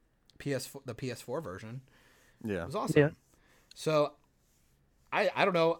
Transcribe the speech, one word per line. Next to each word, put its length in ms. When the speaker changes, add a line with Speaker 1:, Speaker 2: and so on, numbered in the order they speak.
Speaker 1:
P 120
S 140
four, 180
the 100
P 180
S 80
four 200
version. 420
Speaker 2:
Yeah. 180
Speaker 1:
It 40
was 80
awesome. 260
Speaker 3:
Yeah. 100
Speaker 1:
So, 380
I, 240
I 80
don't 100
know. 260